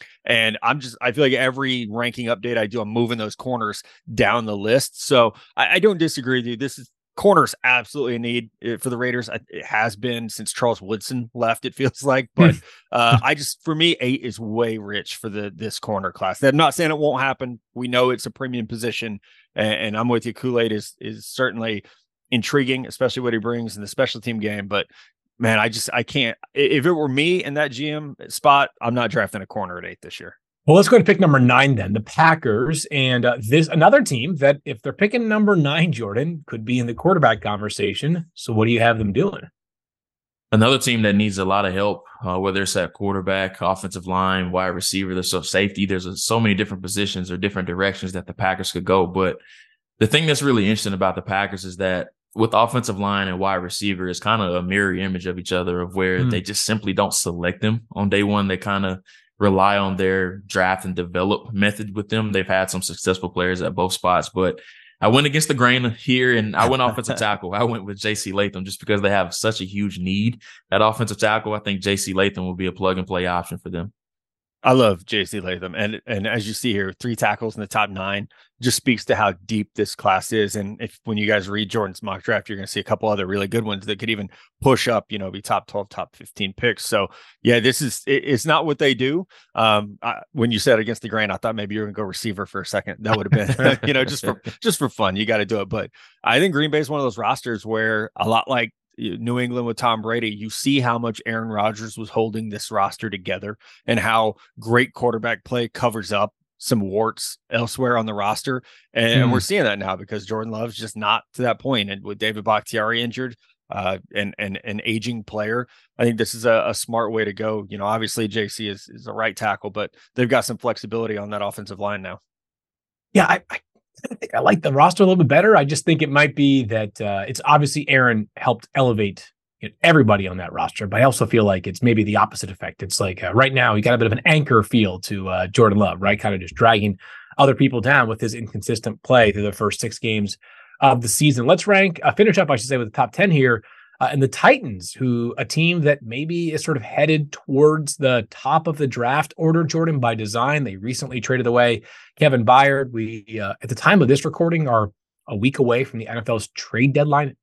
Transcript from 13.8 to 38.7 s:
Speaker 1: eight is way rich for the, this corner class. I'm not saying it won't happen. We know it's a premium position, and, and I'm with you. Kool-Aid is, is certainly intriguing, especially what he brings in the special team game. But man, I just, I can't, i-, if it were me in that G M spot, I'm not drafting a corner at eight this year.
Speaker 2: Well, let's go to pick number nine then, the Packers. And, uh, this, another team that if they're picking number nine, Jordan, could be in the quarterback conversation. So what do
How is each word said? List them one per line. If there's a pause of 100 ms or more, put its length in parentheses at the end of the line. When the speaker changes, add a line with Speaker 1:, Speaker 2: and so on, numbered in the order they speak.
Speaker 1:
eight
is
way
rich
for
the,
this
corner
class.
I'm
not
saying
it
won't
happen. (140)
We
know
it's
a
premium
position, (340)
and,
and
I'm
with
you.
Kool-Aid
is,
is
certainly (480)
intriguing,
especially
what
he
brings
in
the
special
team
game.
But (540)
man,
I
just,
I
can't, (180)
i-,
if
it
were
me
in
that
G
M (140)
spot, (120)
I'm
not
drafting
a
corner
at
eight
this
year. (300)
Speaker 2:
Well,
let's
go
to
pick
number
nine
then,
the
Packers.
And,
uh,
this,
another
team
that
if
they're
picking
number
nine,
Jordan,
could
be
in
the
quarterback
conversation.
So
what
do